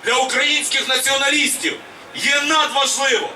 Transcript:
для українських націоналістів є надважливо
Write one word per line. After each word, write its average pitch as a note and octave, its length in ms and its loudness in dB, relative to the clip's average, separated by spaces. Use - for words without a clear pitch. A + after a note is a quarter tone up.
для A#3+ 100 2
українських C4 720 0
націоналістів C4+ 920 0
є C#4+ 260 0
надважливо C4+ 960 0